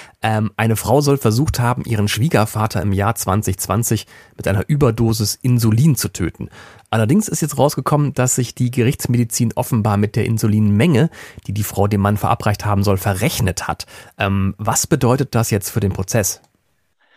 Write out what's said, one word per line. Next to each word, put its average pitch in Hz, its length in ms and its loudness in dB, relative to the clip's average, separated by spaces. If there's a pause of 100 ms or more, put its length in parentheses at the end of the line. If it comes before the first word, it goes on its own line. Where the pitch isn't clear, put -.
(220)
Ähm, 110 360 0
eine 113 180 2
Frau 117 240 2
soll 143 160 2
versucht 120 420 0
haben, 120 280 0
ihren 107 220 0
Schwiegervater 110 720 0
im 98 100 0
Jahr 101 220 0
zwanzig 101 440 -2
zwanzig 110 480 -2 (300)
mit - 100 -6
einer 101 220 0
Überdosis 113 720 0
Insulin 120 560 2
zu - 120 -4
töten. - 420 -6 (400)
Allerdings 113 360 2
ist 175 140 -4
jetzt 151 180 -4
rausgekommen, 143 540 0
dass 127 220 0
sich 123 200 -2
die 123 160 -2
Gerichtsmedizin 120 840 0
offenbar 110 400 0
mit 104 180 0
der 113 120 0
Insulinmenge, 110 840 2 (380)
die 101 80 -6
die 104 100 -2
Frau - 220 0
dem 104 160 2
Mann 101 160 2
verabreicht - 480 -2
haben 101 180 0
soll, 98 140 2
verrechnet 92 680 -2
hat. - 200 -8 (320)
Ähm, 98 400 0
was 110 280 -2
bedeutet 131 480 0
das 113 160 2
jetzt 104 200 -2
für 113 100 -2
den 98 140 0
Prozess? - 480 -4 (760)